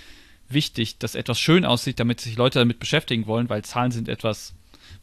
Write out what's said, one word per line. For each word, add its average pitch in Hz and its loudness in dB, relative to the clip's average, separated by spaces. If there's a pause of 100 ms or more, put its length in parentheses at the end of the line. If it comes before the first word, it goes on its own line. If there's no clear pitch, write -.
(500)
wichtig, 127 -2
dass 113 -6
etwas 120 -4
schön 175 6
aussieht, 120 0
damit 120 0
sich 113 -10
Leute 127 2
damit 120 4
beschäftigen 120 -2
wollen, 117 0
weil 107 -4
Zahlen 123 -2
sind 117 -6
etwas, 113 -4 (500)